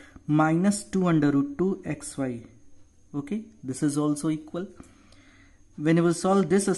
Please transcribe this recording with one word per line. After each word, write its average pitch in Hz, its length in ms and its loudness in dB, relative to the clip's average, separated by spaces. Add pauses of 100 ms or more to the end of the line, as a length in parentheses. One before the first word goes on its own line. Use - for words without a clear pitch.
(280)
Minus 160 560 2
two 185 240 -2
under 147 240 4
root 143 260 0
two 185 260 -2
X - 320 -10
Y. 127 260 -6 (720)
Okay, 147 280 -6 (220)
this 131 180 -8
is 147 160 0
also 151 320 0
equal. 170 380 -8 (1080)
When 156 200 2
you 170 80 4
will 170 100 4
solve 190 340 2
this 196 180 2 (120)